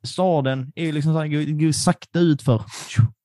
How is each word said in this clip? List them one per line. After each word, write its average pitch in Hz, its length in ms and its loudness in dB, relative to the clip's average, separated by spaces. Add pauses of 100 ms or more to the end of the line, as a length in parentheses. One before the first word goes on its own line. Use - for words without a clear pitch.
staden 139 760 -2
är 165 100 -6
ju 160 60 -4
liksom 151 200 0
så 160 60 0
här, 156 80 -4
går, 151 400 -2
går 156 60 2
sakta - 460 -2
ut 165 240 2
för. 113 200 2 (600)